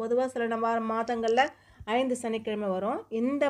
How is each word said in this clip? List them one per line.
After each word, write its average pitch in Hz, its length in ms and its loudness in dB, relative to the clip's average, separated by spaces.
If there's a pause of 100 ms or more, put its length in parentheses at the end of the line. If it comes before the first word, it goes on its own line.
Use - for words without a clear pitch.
பொதுவா 233 320 2
சில 233 200 -2
நம்ம 226 200 0 (160)
மாதங்கள்ல 226 540 2 (540)
ஐந்து 254 260 2
சனிக்கிழமை 220 500 -4
வரும். 202 260 -2 (220)
இந்த 277 300 0